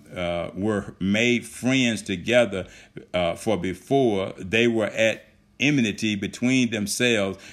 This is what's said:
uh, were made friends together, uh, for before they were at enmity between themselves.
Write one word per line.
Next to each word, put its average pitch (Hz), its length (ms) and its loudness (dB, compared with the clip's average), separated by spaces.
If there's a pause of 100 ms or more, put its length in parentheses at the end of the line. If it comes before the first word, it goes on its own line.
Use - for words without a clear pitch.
(140)
uh, 87 400 -4
were 101 460 -2
made 113 460 2
friends 120 560 0
together, 101 640 0 (480)
uh, 85 200 0
for 104 220 0
before 95 840 0
they 110 300 2
were 110 180 0
at - 380 0 (340)
enmity 113 560 2
between 120 560 0
themselves. 104 680 0 (140)